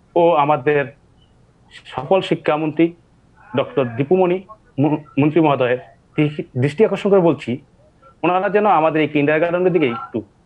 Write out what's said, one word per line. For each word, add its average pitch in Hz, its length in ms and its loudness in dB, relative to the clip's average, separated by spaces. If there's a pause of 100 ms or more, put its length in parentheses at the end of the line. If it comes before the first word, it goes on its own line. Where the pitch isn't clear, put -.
(140)
ও 170 200 4
আমাদের 147 680 0 (840)
সফল 165 360 -2
শিক্ষামন্ত্রী 160 720 -2 (640)
ডক্টর 135 280 -2
দীপুমণি 175 600 0 (340)
মু-, 147 260 0 (140)
মন্ত্রী 151 220 2
মহোদয়ের 131 380 2 (380)
দৃষ্টি, 151 260 -2 (140)
দৃষ্টি 147 280 0
আকর্ষণ 196 260 -2
করে 196 100 6
বলছি, 156 380 -2 (640)
ওনারা 185 260 0
যেন 208 180 0
আমাদের 156 360 2
এই 147 60 0
কিন্ডারগার্টেনের 160 640 0
দিকে 156 160 0
একটু - 340 -8 (240)